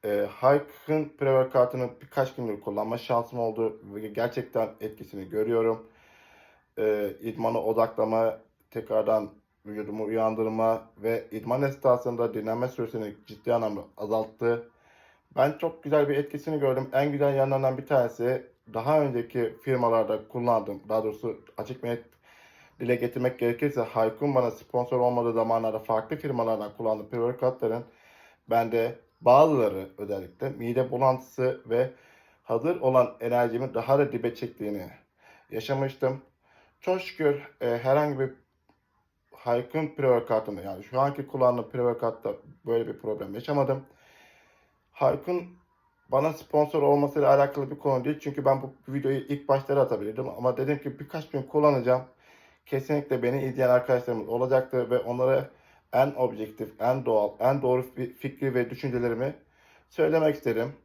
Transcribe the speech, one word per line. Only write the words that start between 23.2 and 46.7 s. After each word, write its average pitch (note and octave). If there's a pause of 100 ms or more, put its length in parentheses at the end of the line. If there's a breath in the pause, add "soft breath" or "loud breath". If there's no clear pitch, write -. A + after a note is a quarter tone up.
gerekirse, B2
Haykun A2+
bana B2
sponsor B2
olmadığı A#2+
zamanlarda A2+
farklı A2
firmalardan A2+
kullandığım A2
pre-workoutların A#2+ (680 soft breath)
bende A#2 (220)
bazıları A#2+
özellikle G2+
mide B2
bulantısı B2+
ve A#2+ (540 soft breath)
hazır C#3
olan B2+
enerjimi A#2+
daha C3
da C#3
dibe A#2
çektiğini G2+ (600 soft breath)
yaşamıştım. C3+ (600 soft breath)
Çok F#3
şükür, C#3+ (100)
e, A#2+
herhangi C3+
bir C3 (1040)
Haykun B2+
pre-workout'unda, A#2
yani F#2+
şu B2+
anki C#3
kullandığım B2
pre-workout'ta A#2 (320)
böyle A#2
bir -
problem G#2
yaşamadım. C3 (1040 soft breath)
Haykun D#3+ (640)
bana D3
sponsor D3+